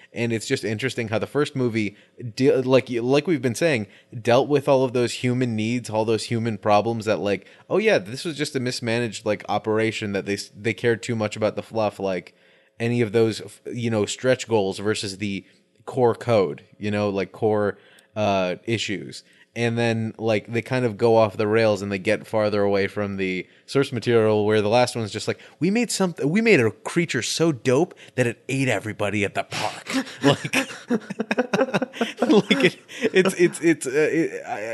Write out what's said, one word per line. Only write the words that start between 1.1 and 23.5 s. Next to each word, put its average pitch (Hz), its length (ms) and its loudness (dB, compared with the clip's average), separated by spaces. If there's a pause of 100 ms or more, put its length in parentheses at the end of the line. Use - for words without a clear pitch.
the 98 80 -4
first 143 280 -2
movie, 113 400 -2 (400)
de-, 135 160 4 (120)
like, 127 260 4
like 127 380 0
we've 151 160 0
been 117 120 0
saying, 135 320 0 (320)
dealt 120 300 4
with 143 180 2
all 135 160 4
of 123 120 0
those 123 200 0
human 123 400 0
needs, 110 360 -2
all 110 160 0
those 110 180 0
human 113 320 -2
problems 107 480 2
that, 101 160 0
like, 98 260 -2 (220)
oh 165 80 0
yeah, 208 220 4
this 107 260 -8
was 160 140 -6
just 147 180 -4
a 127 40 -2
mismanaged, 117 640 -4
like, 104 220 -2
operation 107 640 0
that 95 120 -2
they 101 100 -2
s-, - 240 -10
they 110 140 -2
cared 117 300 0
too 117 140 -4
much 107 200 -2
about 107 180 0
the 98 80 -6
fluff, 107 380 -4
like, 95 340 -4 (460)
any 120 220 0
of 104 100 -2
those, 113 300 2
f-, - 240 -18
you 113 240 -4
know, 104 160 2
stretch - 420 -2
goals 98 300 2
versus 101 400 -4
the 98 260 -6 (400)
core 120 300 2
code, 95 500 0 (140)
you 104 120 -4
know, 104 200 0
like, 98 220 -4
core, 104 440 0 (380)
uh, 95 500 0
issues. 98 580 -6 (320)
And 117 240 -2
then, 113 400 0
like, 110 340 -2
they 117 80 0
kind 127 240 -2
of 107 140 -2
go 113 180 4
off 110 220 4
the 107 100 0
rails 107 320 2
and 101 100 -6
they 101 80 -2
get 101 280 -2
farther 107 340 0
away 98 280 2
from 101 280 -6
the 92 300 -2 (180)